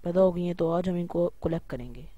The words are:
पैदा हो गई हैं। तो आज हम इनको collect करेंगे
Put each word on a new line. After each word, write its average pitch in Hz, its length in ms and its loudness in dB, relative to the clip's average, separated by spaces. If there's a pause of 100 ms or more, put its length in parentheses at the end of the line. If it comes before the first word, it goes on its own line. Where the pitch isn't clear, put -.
पैदा 175 160 2
हो 185 120 8
गई 175 120 -2
हैं। 175 120 -2
तो 165 140 2
आज 175 180 0
हम 180 80 0
इनको 175 320 0 (160)
collect 165 260 -2
करेंगे 123 480 -10